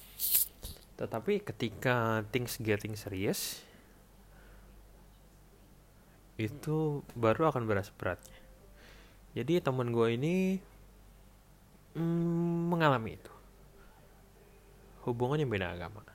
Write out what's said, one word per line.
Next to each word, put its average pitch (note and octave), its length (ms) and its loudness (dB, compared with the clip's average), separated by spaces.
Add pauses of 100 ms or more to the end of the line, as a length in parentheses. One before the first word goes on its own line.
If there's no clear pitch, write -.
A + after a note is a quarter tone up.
(1000)
Tetapi B2+ 480 -2
ketika A2+ 880 0
things B2 240 -4
getting G#2+ 400 -2
serious, G#2 640 -4 (2750)
itu D3 640 -2 (120)
baru A#2 360 4
akan A#2+ 160 -2
berasa G2 280 0
beratnya. - 440 -6 (960)
Jadi D#3 280 2
temen B2+ 320 2
gue A#2 200 6
ini, D3 200 0 (1600)
mm, E3+ 720 2
mengalami C#3+ 480 2
itu. - 140 -18 (1700)
Hubungan B2+ 360 0
yang B2+ 80 -2
beda F#2 240 -2
agama. F2 300 -10 (100)